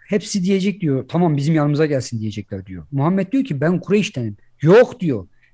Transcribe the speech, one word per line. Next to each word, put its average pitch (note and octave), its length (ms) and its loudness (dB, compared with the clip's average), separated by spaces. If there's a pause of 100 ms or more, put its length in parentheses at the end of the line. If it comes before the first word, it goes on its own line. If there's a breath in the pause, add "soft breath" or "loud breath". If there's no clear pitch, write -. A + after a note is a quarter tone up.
hepsi G3 340 -2
diyecek," G3 380 0
diyor, C3+ 260 0
"tamam E3 300 2
bizim D3 180 2
yanımıza D3 300 2
gelsin," B2+ 340 -2
diyecekler G#2 460 -8
diyor. F2+ 260 -14
Muhammed F3+ 400 0
diyor C4+ 120 0
ki, C#3+ 180 -6
"Ben E3+ 180 0
Kureyş'tenim." C3 580 -2 (240)
"Yok," G#3+ 380 6
diyor, C3 280 -2 (260)